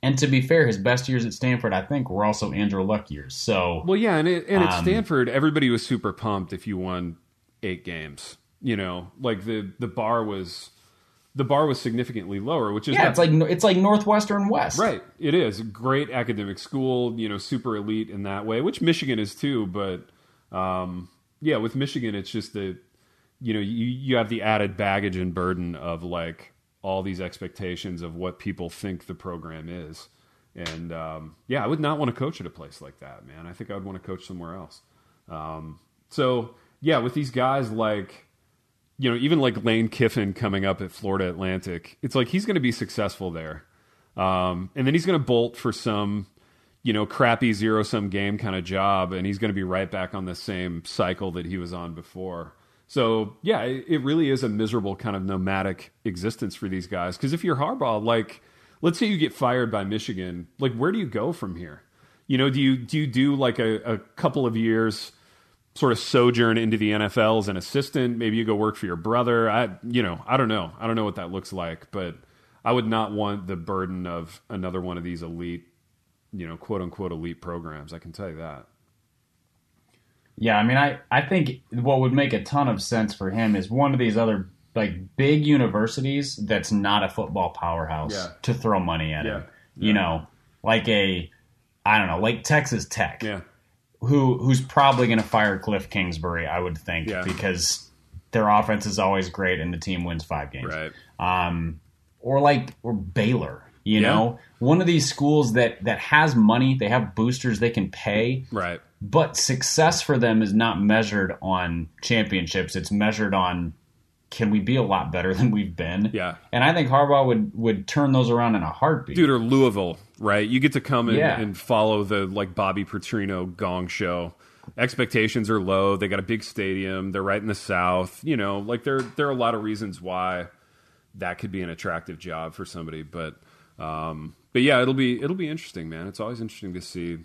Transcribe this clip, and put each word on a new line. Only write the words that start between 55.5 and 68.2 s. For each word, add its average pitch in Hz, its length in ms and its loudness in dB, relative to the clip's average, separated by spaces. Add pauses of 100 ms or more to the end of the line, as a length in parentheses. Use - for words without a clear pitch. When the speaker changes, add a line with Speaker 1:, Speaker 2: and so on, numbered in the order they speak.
Speaker 2:
existence 101 480 -4
for 101 160 -8
these 92 160 -4
guys. 90 320 -4
'Cause 135 160 -2
if 165 100 -4
you're 170 120 2
Harbaugh, 139 480 -2
like, 113 380 0 (420)
let's 165 160 2
say 226 80 2
you 208 100 2
get 151 160 0
fired 127 380 0
by 101 120 0
Michigan, 92 640 -6 (120)
like, 127 160 0
where 139 160 0
do 220 80 -2
you 180 80 -2
go 113 260 -2
from 98 220 -8
here? 82 260 -14 (460)
You 135 100 2
know, 135 140 4
do 135 100 0
you, 135 160 4
do 123 220 -4
you 151 80 0
do, 131 280 2
like, 131 220 0
a, 110 200 2
a 110 200 -4
couple 139 480 -2
of 113 100 0
years 113 580 0 (640)
sort 135 160 4
of 110 60 2
sojourn 120 580 4
into 113 220 2
the 104 160 2
N 107 80 2
F 104 160 0
L 110 220 4
as 101 80 -2
an 98 100 -2
assistant? 127 600 -2
Maybe 113 200 0